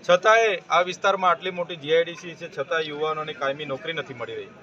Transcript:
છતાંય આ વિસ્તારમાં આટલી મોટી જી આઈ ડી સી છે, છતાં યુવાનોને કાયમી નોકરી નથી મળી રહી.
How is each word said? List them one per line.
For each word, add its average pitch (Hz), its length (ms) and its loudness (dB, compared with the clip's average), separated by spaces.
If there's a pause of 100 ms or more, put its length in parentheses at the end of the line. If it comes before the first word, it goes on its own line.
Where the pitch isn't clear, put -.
(100)
છતાંય 214 500 6 (100)
આ 170 120 4
વિસ્તારમાં 185 480 2
આટલી 180 200 0
મોટી 175 260 -6
જી 151 200 0
આઈ 170 80 4
ડી 170 100 -6
સી 165 200 -14
છે, 165 180 -14
છતાં 160 300 -4
યુવાનોને 156 500 -4
કાયમી 143 320 -4
નોકરી 143 280 -8
નથી 139 220 -8
મળી 113 200 -10
રહી. 98 180 -10 (100)